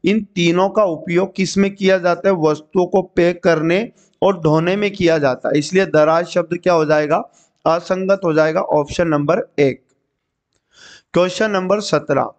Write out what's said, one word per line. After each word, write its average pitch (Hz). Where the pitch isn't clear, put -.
इन 208
तीनों 175
का 208
उपयोग 175
किस 190
में 196
किया 190
जाता 175
है? 196
वस्तुओं 156
को 190
पैक 175
करने 170
और 185
ढोने 160
में 202
किया 165
जाता 127
है, 147
इसलिए 180
दराज 160
शब्द 175
क्या 175
हो 160
जाएगा? 151
असंगत 185
हो 160
जाएगा, 156
ऑप्शन 151
नंबर 156
एक। 135
क्वेश्चन 185
नंबर 190
सत्रह 143